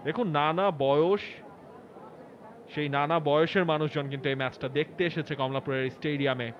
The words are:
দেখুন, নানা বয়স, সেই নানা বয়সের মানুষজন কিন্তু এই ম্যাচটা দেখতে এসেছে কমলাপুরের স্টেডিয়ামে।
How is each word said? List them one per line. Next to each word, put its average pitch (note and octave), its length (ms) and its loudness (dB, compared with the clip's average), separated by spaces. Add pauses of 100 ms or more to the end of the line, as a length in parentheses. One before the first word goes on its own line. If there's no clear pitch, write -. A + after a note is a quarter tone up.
দেখুন, G#3+ 240 -2
নানা D#3+ 440 2
বয়স, D3+ 500 4 (1500)
সেই D3+ 160 -2
নানা C#3+ 300 2
বয়সের D#3+ 460 4
মানুষজন D3+ 440 0
কিন্তু C#3 200 -2
এই C3+ 60 2
ম্যাচটা C3 340 -4
দেখতে D#3 360 0
এসেছে D#3+ 300 -4
কমলাপুরের C3 540 -2
স্টেডিয়ামে। C3 720 -2